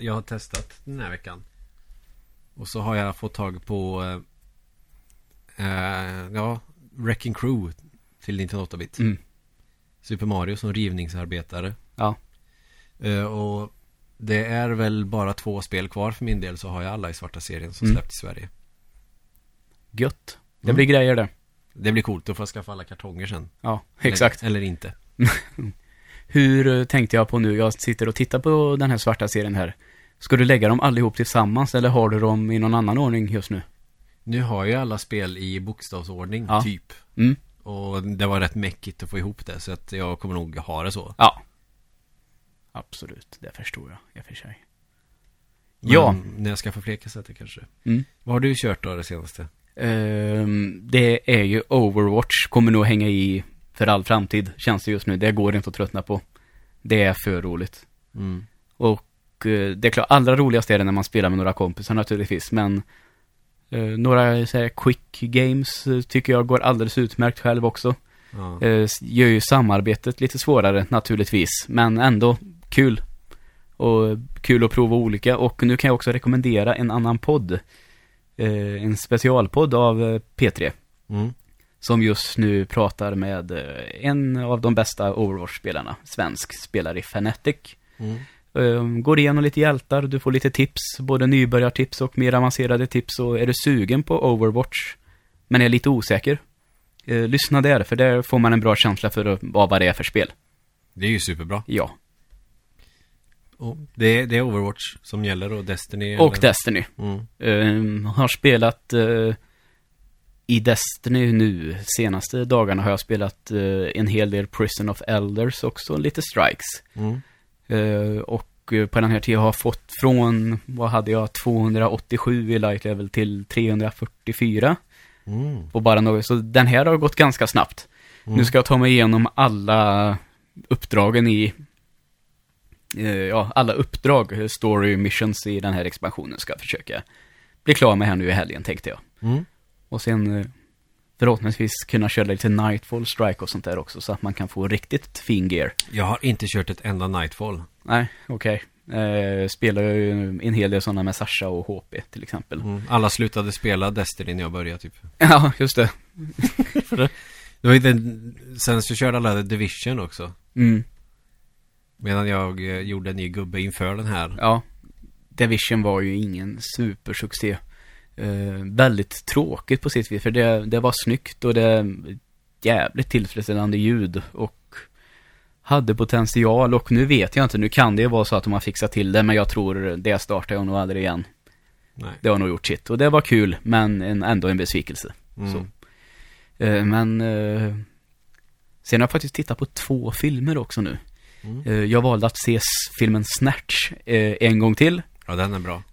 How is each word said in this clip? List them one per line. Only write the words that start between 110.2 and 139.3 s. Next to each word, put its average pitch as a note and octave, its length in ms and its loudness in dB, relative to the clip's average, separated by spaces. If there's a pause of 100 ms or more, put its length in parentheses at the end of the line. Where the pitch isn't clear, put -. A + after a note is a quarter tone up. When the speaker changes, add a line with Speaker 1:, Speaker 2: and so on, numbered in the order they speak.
Speaker 2:
i A#2 140 2
Destiny A#2+ 720 0
nu. F#2 440 0 (200)
Senaste A2 480 -2
dagarna G#2+ 380 2
har G#2 80 2
jag G2 100 0
spelat, G2+ 500 -6
eh, G#2 100 -2 (340)
en G#2+ 120 0
hel G#2 240 2
del G2+ 160 -2
Prison G#2+ 420 -4
of G2+ 180 -6
Elders G#2+ 580 -2
också, - 320 -6
lite D3 260 -4
strikes. - 440 0 (280)
Speaker 1:
Mm. G#2+ 260 -4 (460)
Speaker 2:
Eh, G#2+ 540 -2
och, - 520 -10
eh, G#2+ 140 2
på A2+ 140 0
den A2 100 4
här A2 100 2
tiden A2 200 2
har A2 60 4
jag A2 100 2
fått - 440 -6
från, A#2 640 2
vad A#2 240 -4
hade A2 200 0
jag, A2 220 0
tvåhundraåttiosju A2+ 1200 0
i A2+ 60 2
light G#2+ 260 -2
level G2+ 240 -6
till G2+ 360 -4
trehundrafyrtiofyra. A2+ 1300 0 (480)
Speaker 1:
Mm. A2 460 -6
Speaker 2:
På A2+ 100 -2
bara A2 200 6
några, A2 220 4
så B2 120 0
den A#2 320 4
här B2+ 200 4
har E3 100 6
gått D3+ 200 0
ganska C3 300 4
snabbt. - 420 -2 (360)
Speaker 1:
Mm. A2 140 0
Speaker 2:
Nu B2 60 8
ska B2+ 140 4
jag B2 60 6
ta C3+ 120 4
mig B2+ 160 6
igenom A2+ 420 6
alla G#2 840 2 (500)
uppdragen A2+ 600 2
i, G#2+ 240 2 (1400)
eh, G#2+ 140 -6
ja, G2+ 440 -2
alla A#2+ 180 2
uppdrag, C3 600 0
eh, G#2+ 140 -6
story G#2 500 2
missions G#2 500 -2
i G2+ 140 -4
den G2 140 -2
här F2+ 100 -2
expansionen E2 540 -8
ska - 140 -10
jag - 80 -10
försöka - 420 -8 (640)
bli D3 100 6
klar A2 220 6
med G#2 120 0
här F#2+ 80 0
nu F2+ 120 -2
i - 20 0
helgen, E2+ 320 -4
tänkte - 280 -8
jag. - 80 -12 (320)